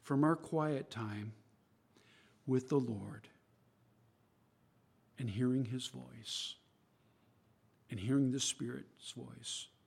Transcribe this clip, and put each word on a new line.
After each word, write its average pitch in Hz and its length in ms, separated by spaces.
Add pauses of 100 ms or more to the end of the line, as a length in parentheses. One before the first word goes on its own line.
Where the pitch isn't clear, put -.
from 143 220
our 160 120
quiet 151 540
time 107 440 (1120)
with 127 220
the 143 120
Lord 104 480 (1900)
and 127 100
hearing 127 380
his 127 220
voice 123 680 (1300)
and 92 100
hearing 131 300
the 131 100
Spirit's - 720
voice. 120 560 (180)